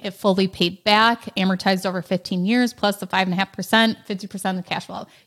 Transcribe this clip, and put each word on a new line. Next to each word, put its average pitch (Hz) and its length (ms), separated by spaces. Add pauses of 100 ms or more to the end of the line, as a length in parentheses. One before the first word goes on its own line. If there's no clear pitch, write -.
it 202 80
fully 190 360
paid 185 360
back, 220 540
amortized 190 500
over 180 160
fifteen 180 420
years, 240 260
plus 202 260
the 185 100
five 190 180
and 185 80
a 175 40
half 190 140
percent, 220 540
fifty 196 220
percent 190 320
of 180 40
the - 60
cash 185 160
flow. 190 220 (200)